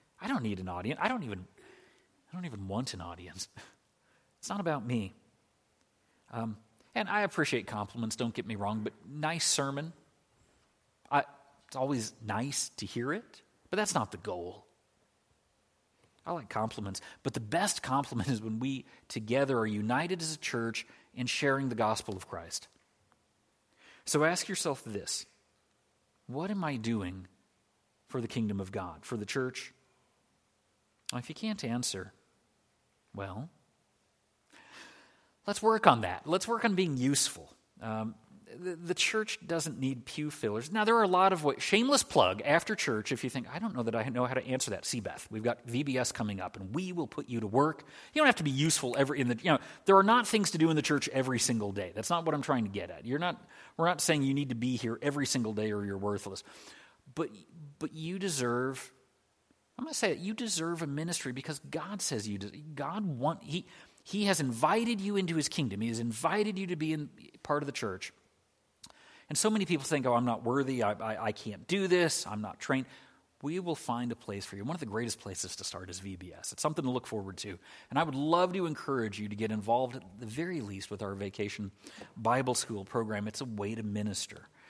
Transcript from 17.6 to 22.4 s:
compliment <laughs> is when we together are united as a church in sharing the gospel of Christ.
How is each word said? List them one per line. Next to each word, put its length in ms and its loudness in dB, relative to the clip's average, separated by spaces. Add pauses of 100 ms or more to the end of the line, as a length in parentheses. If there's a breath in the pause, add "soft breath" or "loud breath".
compliment 480 0
<laughs> 60 2
is 60 -4
when 180 -2
we 260 -2 (220 loud breath)
together 500 2
are 100 2
united 540 0
as 140 -4
a 20 -12
church 480 -4 (300 loud breath)
in 100 -4
sharing 440 2
the 60 -2
gospel 400 2
of 120 -10
Christ. 400 -8 (1400 loud breath)